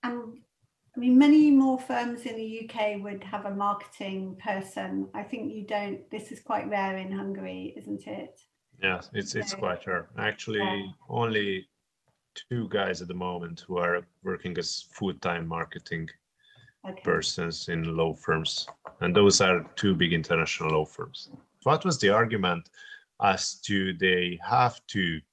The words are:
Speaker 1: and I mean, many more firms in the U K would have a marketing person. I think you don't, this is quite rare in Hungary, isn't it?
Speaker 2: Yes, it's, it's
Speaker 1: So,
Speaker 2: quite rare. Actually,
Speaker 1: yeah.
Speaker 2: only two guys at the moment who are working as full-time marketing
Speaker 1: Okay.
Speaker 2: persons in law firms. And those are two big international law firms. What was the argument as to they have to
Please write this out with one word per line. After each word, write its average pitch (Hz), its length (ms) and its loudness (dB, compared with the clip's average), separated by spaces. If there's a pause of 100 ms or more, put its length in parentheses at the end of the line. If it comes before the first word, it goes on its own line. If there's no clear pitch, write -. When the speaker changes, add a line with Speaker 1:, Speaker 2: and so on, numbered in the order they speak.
Speaker 1:
and 240 380 -6 (580)
I - 20 -8
mean, 247 160 6
many 294 360 10
more 262 280 6
firms 240 420 -4
in 233 160 -8
the 226 60 -6
U 220 240 -8
K 214 280 0
would 202 280 -8
have 202 220 -8
a 202 80 -4
marketing 196 920 -4
person. 190 680 -4
I 208 80 -6
think 220 320 -8
you 214 100 -10
don't, 202 460 -6
this 214 220 -10
is - 80 -14
quite - 280 -4
rare 196 300 -2
in 190 140 -8
Hungary, 190 680 -8
isn't - 300 -10
it? - 340 -12 (400)
Speaker 2:
Yes, 92 320 -2
it's, 101 220 -4
it's 104 160 -4
Speaker 1:
So, - 60 -8
Speaker 2:
quite 90 280 -4
rare. 90 320 -4
Actually, 107 400 -4
Speaker 1:
yeah. 101 300 -2 (200)
Speaker 2:
only 107 600 -2 (640)
two 120 360 -6
guys 95 340 -2
at 87 60 -12
the 90 40 -6
moment 87 540 -6
who 90 100 -4
are 87 300 0 (160)
working 90 340 -6
as - 340 -6
full-time 87 560 -4
marketing 82 640 -6 (760)
Speaker 1:
Okay. 190 160 -14
Speaker 2:
persons 85 680 -2
in 82 260 -2
law 82 200 0
firms. 80 500 -4 (360)
And 87 140 2
those 101 240 8
are 90 260 4 (100)
two 101 180 2
big 85 200 2
international 80 580 0
law 78 140 2
firms. - 440 -14 (340)
What 156 220 2
was 165 140 0
the 101 100 4
argument 101 600 2 (520)
as 98 340 2 (100)
to 95 280 0
they 90 480 2
have 123 460 2
to 87 320 -2 (140)